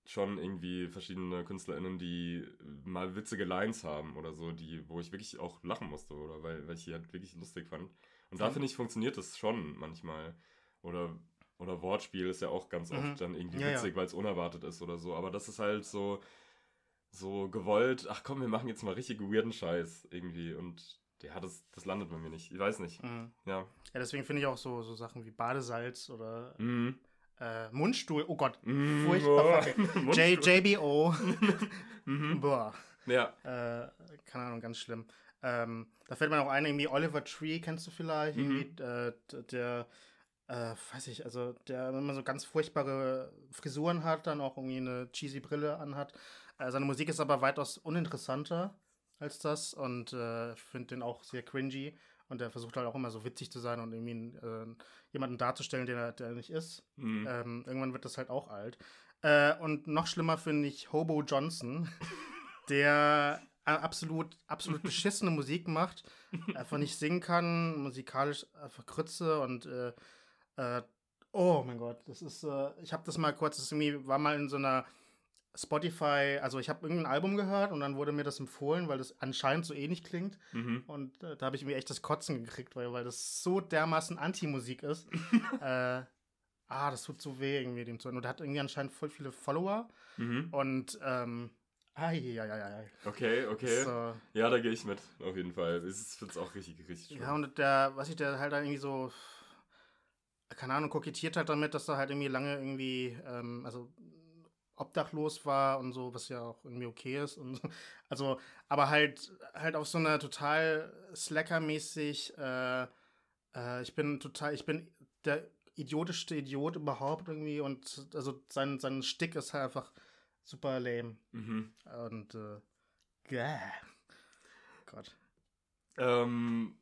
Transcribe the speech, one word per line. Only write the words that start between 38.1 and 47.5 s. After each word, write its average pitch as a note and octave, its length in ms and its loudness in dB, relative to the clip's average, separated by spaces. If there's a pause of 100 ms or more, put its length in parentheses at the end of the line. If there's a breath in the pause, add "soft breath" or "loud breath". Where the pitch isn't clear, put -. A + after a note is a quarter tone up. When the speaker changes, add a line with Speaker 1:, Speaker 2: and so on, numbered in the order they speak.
Speaker 1:
Mhm. C#3 60 2 (140)
Speaker 2:
Irgendwie, C#3 260 -6
äh, A#2+ 300 -2 (180)
d-, B2+ 200 -10
der, A#2+ 360 -2 (600 loud breath)
äh, A#2+ 260 -4 (200)
weiß C3 140 -10
ich, A#2 160 -10
also B2 300 -4 (140)
der B2+ 220 -2
immer C#3 260 0
so C3+ 80 -6
ganz C3+ 220 -4
furchtbare C3+ 840 0 (200)
Frisuren D#3 520 0
hat, D#3+ 240 2
dann D3 140 0
auch C3 160 -2
irgendwie C3 200 -4
eine B2+ 340 -4
cheesy C#3 280 -6
Brille D3 380 -2
anhat. C#3+ 360 -6 (440 loud breath)
Äh, B2+ 140 -2
seine C3+ 140 2
Musik C#3 240 0
ist D#3+ 100 0
aber C#3+ 220 4
weitaus C3+ 360 2